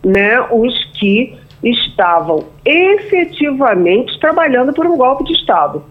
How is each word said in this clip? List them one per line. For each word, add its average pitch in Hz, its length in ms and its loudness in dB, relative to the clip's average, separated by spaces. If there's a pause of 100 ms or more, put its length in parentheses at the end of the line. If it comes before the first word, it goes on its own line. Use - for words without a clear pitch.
né, 202 340 2 (120)
os 233 220 0 (240)
que 208 380 0 (260)
estavam 175 840 0 (180)
efetivamente 285 1600 0
trabalhando 302 520 0
por 320 140 -2
um 349 100 2
golpe 269 300 0
de 330 80 -6
Estado. 151 580 0